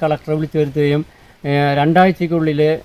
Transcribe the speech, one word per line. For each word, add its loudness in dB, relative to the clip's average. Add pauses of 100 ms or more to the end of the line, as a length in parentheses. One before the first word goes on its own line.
കളക്ടറെ -4
വിളിച്ചു -4
വരുത്തുകയും, 0 (380)
ഏ, 0
രണ്ടാഴ്ചയ്ക്കുള്ളിൽ, 2